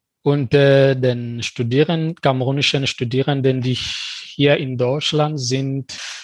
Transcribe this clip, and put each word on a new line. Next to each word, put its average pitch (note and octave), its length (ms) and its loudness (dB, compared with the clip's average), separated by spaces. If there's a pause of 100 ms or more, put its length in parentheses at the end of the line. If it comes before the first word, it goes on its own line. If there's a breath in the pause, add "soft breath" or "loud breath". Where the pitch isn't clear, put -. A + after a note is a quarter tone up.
(220)
und, C#3+ 320 0
äh, C#3 400 6
den A#2+ 480 -2
Studierenden, D#3 720 0
kamerunischen C3+ 720 0
Studierenden, C3 760 0
die B2+ 140 -2
hier - 840 -2
in C3 200 -6
Deutschland D3+ 640 0
sind, C3+ 580 -4 (260 loud breath)